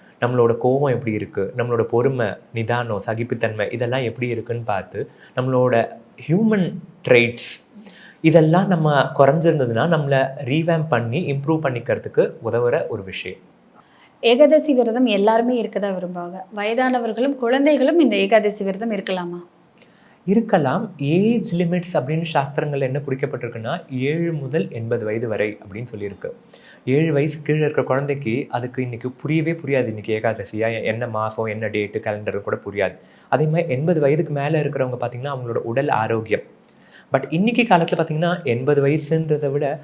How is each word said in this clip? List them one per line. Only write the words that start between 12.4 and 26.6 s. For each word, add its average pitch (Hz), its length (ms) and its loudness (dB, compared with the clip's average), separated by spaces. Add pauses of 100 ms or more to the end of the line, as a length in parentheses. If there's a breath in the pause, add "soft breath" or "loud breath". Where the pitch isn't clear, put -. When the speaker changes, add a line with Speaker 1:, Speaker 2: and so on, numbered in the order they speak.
Speaker 1:
உதவுற 120 420 0
ஒரு 104 160 -8
விஷயம். 95 360 -12 (840 soft breath)
Speaker 2:
ஏகாதசி 285 520 6
விரதம் 240 320 4
எல்லாருமே 226 600 2
இருக்கதா 202 280 -4
விரும்புவாங்க. 180 420 -8 (200)
வயதானவர்களும் 233 800 0
குழந்தைகளும் 277 640 4
இந்த 240 160 4
ஏகாதசி 202 480 4
விரதம் 196 280 -4
இருக்கலாமா? 180 680 -6 (720 soft breath)
Speaker 1:
இருக்கலாம். 196 680 2
ஏஜ் 175 580 0
லிமிட்ஸ் 175 380 -2
அப்படின்னு 160 400 -2
சாஸ்திரங்கள்ல 143 480 -2
என்ன 135 260 -2
குறிக்கப்பட்டிருக்குன்னா, 131 920 -6
ஏழு 160 340 -2
முதல் 147 380 -4
எண்பது 117 340 -4
வயது 117 220 -4
வரை 104 360 -2
அப்படின்னு 107 320 -12
சொல்லியிருக்கு. 101 340 -10 (560 soft breath)